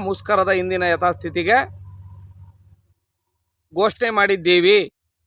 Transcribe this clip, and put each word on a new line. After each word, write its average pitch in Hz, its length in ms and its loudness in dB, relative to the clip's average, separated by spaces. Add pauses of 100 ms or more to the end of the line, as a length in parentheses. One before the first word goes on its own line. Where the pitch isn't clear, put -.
ಮುಷ್ಕರದ 196 520 -2
ಹಿಂದಿನ 185 240 -4 (100)
ಯಥಾಸ್ಥಿತಿಗೆ 175 640 -2 (2250)
ಘೋಷಣೆ 214 460 -2
ಮಾಡಿದ್ದೀವಿ, 185 580 4 (500)